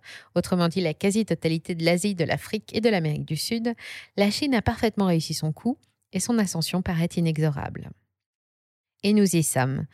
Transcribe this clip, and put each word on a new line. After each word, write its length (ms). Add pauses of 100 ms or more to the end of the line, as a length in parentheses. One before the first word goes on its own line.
(360)
autrement 320
dit 140
la 120
quasi-totalité 800
de 120
l'Asie, 300
de 100
l'Afrique 500
et 60
de 80
l'Amérique 340
du 140
Sud, 380 (420)
la 120
Chine 240
a 80
parfaitement 440
réussi 280
son 200
coup 240 (340)
et 80
son 180
ascension 440
paraît 340
inexorable. 760 (1120)
Et 100
nous 220
y 80
sommes. 500